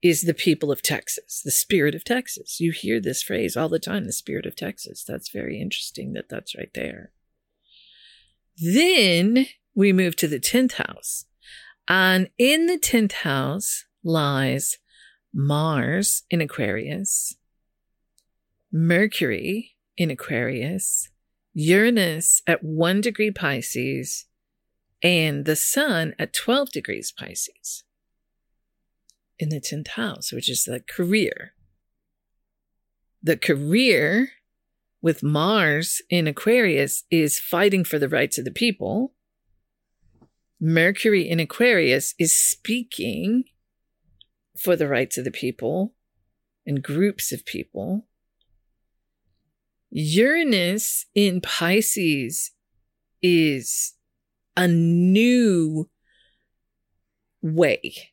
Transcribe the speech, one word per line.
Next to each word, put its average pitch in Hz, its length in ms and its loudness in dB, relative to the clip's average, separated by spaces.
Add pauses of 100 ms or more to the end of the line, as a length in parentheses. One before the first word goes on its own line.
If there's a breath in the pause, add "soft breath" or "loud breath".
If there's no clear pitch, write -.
is 170 200 4
the 170 120 0
people 147 380 0
of - 100 -4
Texas, - 600 -6
the 143 60 -6
spirit 151 440 2
of 165 80 -12
Texas. - 560 -6
You 165 140 0
hear 160 260 -4
this 190 240 -4
phrase - 340 -4
all 160 120 -2
the 165 100 0
time, 185 280 -6
the 185 60 -8
spirit - 340 -8
of - 100 -10
Texas. - 500 -12
That's - 240 -10
very - 300 -10
interesting - 540 -8
that - 140 -12
that's - 280 -12
right - 180 -14
there. - 380 -10 (1400 soft breath)
Then 214 920 4 (280)
we 202 180 4
move 185 240 2
to - 100 0
the 147 140 -2
tenth 247 340 2
house. - 520 -8 (600 loud breath)
And 185 520 4
in 302 280 4
the 349 120 0
tenth 226 340 2
house 139 720 -4 (180)
lies 143 760 0 (560 soft breath)
Mars 147 960 0
in 170 100 0
Aquarius, 143 960 -4 (1300)
Mercury 170 1040 0 (200)
in 170 140 0
Aquarius, 131 1000 -4 (440)
Uranus 175 920 2
at 170 160 2
one 165 380 0
degree 214 300 0
Pisces, 135 960 -6 (760)
and 160 420 2
the 156 120 2
sun 190 640 0
at - 160 -6
twelve 269 360 0
degrees - 420 -8
Pisces - 720 -12 (1500)
in 156 100 -4
the 147 120 -4
tenth - 280 -8
house, - 440 -8
which - 180 -6
is - 140 -2
the - 160 -8
career. - 760 -2 (1700)
The 160 140 2
career 180 960 2 (680)
with 160 220 0
Mars 156 800 2 (100)
in 170 180 2
Aquarius 165 840 2
is 156 280 2
fighting 190 460 2
for 156 140 -2
the 139 100 0
rights 135 300 0
of 123 60 -6
the 131 80 -8
people. 220 600 -2 (1500)
Mercury 175 680 2
in 165 120 0
Aquarius 165 800 2
is 165 180 2
speaking - 1080 -2 (1120)
for 180 200 0
the 160 100 0
rights 135 320 -2
of 127 60 -6
the 131 60 -4
people 135 640 -4 (680)
and 143 180 -4
groups 185 500 -2
of - 120 -10
people. - 600 -8 (1800)
Uranus 208 1200 0
in 196 260 2
Pisces 170 1120 -2 (680)
is 156 760 2 (600)
a 180 120 4
new 175 1200 4 (1500)
way 160 540 0 (180)